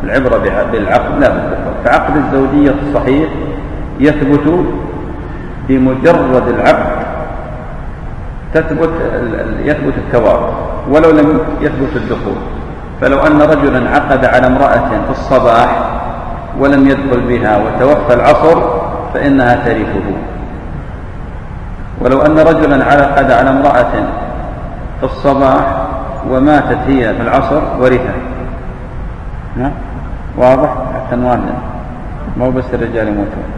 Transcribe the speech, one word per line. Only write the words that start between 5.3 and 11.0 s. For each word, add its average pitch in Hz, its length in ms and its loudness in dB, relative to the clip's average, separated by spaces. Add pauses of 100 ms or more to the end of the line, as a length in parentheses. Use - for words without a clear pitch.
بمجرد 131 800 4
العقد، - 580 2 (1500)
تثبت 160 360 0 (240)
ال-، 117 220 -2
ال-، - 320 -4
يثبت 139 300 0
التوارث 104 560 2 (360)
ولو 160 220 6